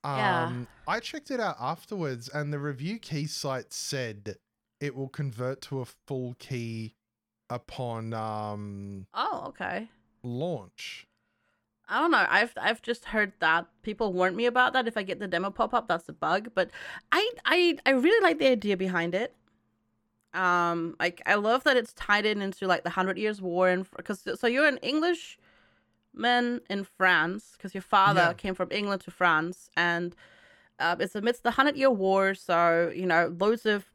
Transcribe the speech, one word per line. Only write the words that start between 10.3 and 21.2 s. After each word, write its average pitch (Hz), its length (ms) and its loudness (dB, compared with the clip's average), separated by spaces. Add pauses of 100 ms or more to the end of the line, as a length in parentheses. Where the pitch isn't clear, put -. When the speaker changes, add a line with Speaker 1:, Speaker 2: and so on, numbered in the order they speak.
Speaker 1:
I 226 120 -2
don't 330 100 2
know. 220 180 4
I've, 233 280 2
I've 226 260 -2
just - 240 -6
heard 208 340 -2
that 170 260 2 (160)
people 214 300 -4
warned 180 240 0
me 233 100 0
about 247 280 4
that. 247 120 2
If 226 100 -4
I 208 60 -2
get 185 160 -6
the 202 100 -8
demo 180 220 -2
pop 220 220 -2
up, 233 160 0
that's 165 200 -2
a 156 40 -16
bug. 190 420 -2
But 190 160 0 (420)
I, 427 200 2 (120)
I, 339 420 4
I 262 40 6
really 330 320 4
like 330 160 4
the 277 100 4
idea 208 280 2
behind 175 380 -2
it. 220 200 -4 (1000)
Um, 175 680 0
like, 175 260 -2